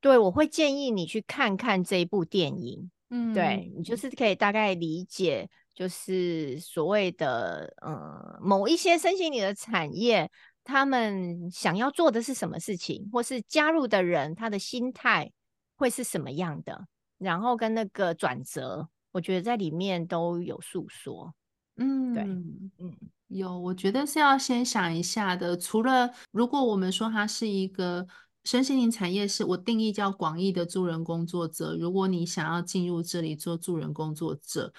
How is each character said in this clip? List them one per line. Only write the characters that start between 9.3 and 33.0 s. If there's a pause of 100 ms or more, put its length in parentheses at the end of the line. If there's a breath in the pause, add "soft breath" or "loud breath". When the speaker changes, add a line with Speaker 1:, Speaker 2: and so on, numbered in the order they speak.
Speaker 1:
灵
的
产
业， (320 soft breath)
他
们
想
要
做
的
是
什
么
事
情，
或
是
加
入
的
人，
他
的
心
态 (440)
会
是
什
么
样
的， (300)
然
后
跟
那
个
转
折， (260)
我
觉
得
在
里
面
都
有
诉
说。 (420)
Speaker 2:
嗯。
Speaker 1:
对，
嗯。 (340)
Speaker 2:
有，
我
觉
得
是
要
先
想
一
下
的。
除
了， (220 loud breath)
如
果
我
们
说
它
是
一
个 (420 loud breath)
身
心
灵
产
业
是
我
定
义
叫
广
义
的
助
人
工
作
者。
如
果
你
想
要
进
入